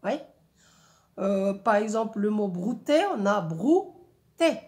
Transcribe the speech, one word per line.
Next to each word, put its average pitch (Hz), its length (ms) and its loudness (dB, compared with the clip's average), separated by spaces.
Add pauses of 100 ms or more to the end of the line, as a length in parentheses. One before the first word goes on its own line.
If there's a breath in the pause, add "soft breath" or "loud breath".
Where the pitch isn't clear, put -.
Oui. 247 160 -4 (1000 soft breath)
Euh, 196 340 0
par 208 220 0
exemple, 220 440 -2
le 202 100 0
mot 208 180 -2
brouter, 233 540 0 (160)
on 202 80 -2
a 202 160 2
brouté 247 1300 -2